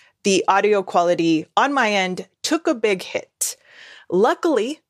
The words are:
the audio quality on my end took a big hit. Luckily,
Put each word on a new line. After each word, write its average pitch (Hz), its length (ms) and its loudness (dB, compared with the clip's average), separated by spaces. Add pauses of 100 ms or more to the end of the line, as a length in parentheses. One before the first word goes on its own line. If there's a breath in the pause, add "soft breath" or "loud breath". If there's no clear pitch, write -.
(220 soft breath)
the 190 260 2
audio 196 340 2
quality 170 720 0
on 269 200 2
my 226 180 0
end 185 360 -4 (120)
took - 260 -4
a 320 80 2
big 208 280 -2
hit. - 560 -10 (500 loud breath)
Luckily, 269 800 0